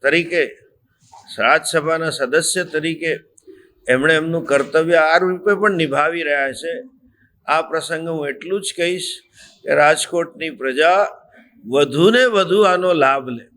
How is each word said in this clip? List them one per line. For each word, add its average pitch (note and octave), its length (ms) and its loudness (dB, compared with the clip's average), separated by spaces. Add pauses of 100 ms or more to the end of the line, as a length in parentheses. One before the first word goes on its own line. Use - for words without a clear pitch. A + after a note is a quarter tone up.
તરીકે, E3 420 0 (920)
રાજ્યસભાના D#3 720 0
સદસ્ય C#3+ 540 -2
તરીકે D#3+ 560 -6 (720)
એમણે C3+ 240 2
એમનું D#3+ 320 -2
કર્તવ્ય D#3 500 2
આ D#3+ 220 4
રૂપે F#3 360 0
પણ G3+ 180 2
નિભાવી D#3+ 520 0
રહ્યા C#3+ 280 0
છે. D#3+ 320 -10 (600)
આ D#3+ 160 0
પ્રસંગે D#3+ 480 -6
હું D#3 180 -6
એટલું E3 340 -8
જ - 160 -10
કહીશ F3+ 440 -4 (420)
કે D3 120 0
રાજકોટની D#3+ 760 0
પ્રજા D3 580 2 (580)
વધુને C#3+ 600 4
વધુ G3 360 2
આનો F3+ 320 2
લાભ C3+ 360 2
લે. A#2 160 -10 (120)